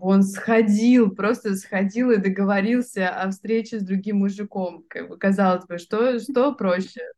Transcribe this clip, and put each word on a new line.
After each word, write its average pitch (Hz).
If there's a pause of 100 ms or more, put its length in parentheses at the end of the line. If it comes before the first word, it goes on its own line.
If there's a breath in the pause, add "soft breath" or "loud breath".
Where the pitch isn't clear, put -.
он 196
сходил, 220
просто 202
сходил 202
и 220
договорился 196
о 185
встрече 220
с 202
другим 196
мужиком. 196
Как 175
бы, 175
казалось 190
бы, 175
что, 233
что 254
проще 185 (160)